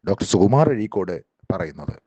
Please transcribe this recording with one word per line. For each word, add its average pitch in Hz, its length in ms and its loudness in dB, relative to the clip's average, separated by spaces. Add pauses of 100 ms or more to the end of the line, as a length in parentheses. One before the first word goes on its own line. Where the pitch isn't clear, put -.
ഡോക്ടർ - 200 -2
സുകുമാർ 117 440 4
അഴീക്കോട് 104 440 -4 (340)
പറയുന്നത്. - 460 -8 (140)